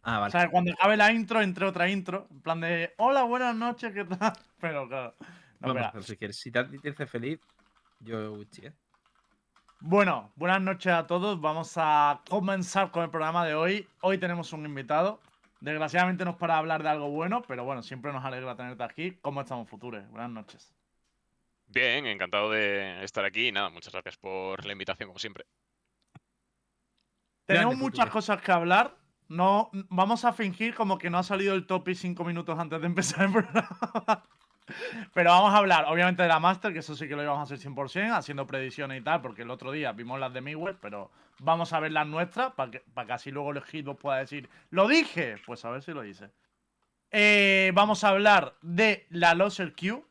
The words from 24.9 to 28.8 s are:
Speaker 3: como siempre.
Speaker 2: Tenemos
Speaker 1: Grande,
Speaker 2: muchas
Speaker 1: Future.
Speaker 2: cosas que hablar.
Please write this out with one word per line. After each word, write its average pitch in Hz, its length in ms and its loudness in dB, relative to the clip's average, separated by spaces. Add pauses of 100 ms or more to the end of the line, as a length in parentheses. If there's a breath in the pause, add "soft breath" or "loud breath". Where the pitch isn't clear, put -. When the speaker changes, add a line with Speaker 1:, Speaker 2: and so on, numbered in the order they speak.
Speaker 3:
como 92 100 -20
siempre. 104 260 -12 (2000)
Speaker 2:
Tenemos 202 280 4
Speaker 1:
Grande, 262 100 -4
Speaker 2:
muchas 247 220 2
Speaker 1:
Future. 220 60 -8
Speaker 2:
cosas 208 300 -2
que 196 120 0
hablar. 175 420 4 (340)